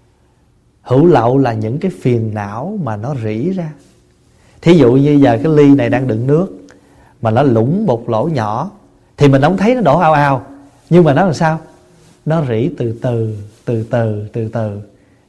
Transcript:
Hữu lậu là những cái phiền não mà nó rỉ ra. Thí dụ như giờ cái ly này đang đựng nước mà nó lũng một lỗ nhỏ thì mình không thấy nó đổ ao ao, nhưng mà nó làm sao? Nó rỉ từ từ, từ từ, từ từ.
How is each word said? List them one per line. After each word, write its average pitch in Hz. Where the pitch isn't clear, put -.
Hữu 135
lậu 131
là 127
những 110
cái 185
phiền 110
não 110
mà 110
nó 117
rỉ 110
ra. 170
Thí 170
dụ 147
như 139
giờ 131
cái 160
ly 147
này 120
đang 123
đựng 117
nước 160
mà 120
nó 117
lũng 143
một 120
lỗ 117
nhỏ 127
thì 147
mình 135
không 165
thấy 196
nó 254
đổ 156
ao 160
ao, 143
nhưng 175
mà 143
nó 165
làm 175
sao? 160
Nó 156
rỉ 120
từ 113
từ, 113
từ 113
từ, 107
từ 113
từ. 107